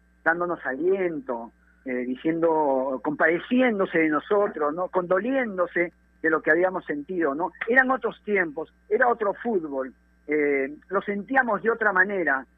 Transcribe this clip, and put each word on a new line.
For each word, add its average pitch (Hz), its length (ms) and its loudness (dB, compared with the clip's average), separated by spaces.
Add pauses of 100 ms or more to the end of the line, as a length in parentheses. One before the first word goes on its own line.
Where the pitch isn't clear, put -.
(240)
dándonos 170 420 0
aliento, 143 840 -2 (340)
eh, 123 200 -4
diciendo, 143 1000 0
compadeciéndose 190 960 2
de 160 100 2
nosotros, 156 640 0
¿no? 175 160 -4
Condoliéndose 185 1040 0 (280)
de 160 80 2
lo 156 120 2
que 156 100 2
habíamos 180 340 2
sentido, 147 500 -2
¿no? 170 160 -4 (160)
Eran 254 240 4
otros 233 320 -4
tiempos, 170 500 -4 (160)
era 233 180 2
otro 226 280 0
fútbol, 147 580 -4 (340)
eh, 143 460 0 (160)
lo 190 120 0
sentíamos 208 600 0
de 220 80 0
otra 220 240 0
manera. 180 520 2 (120)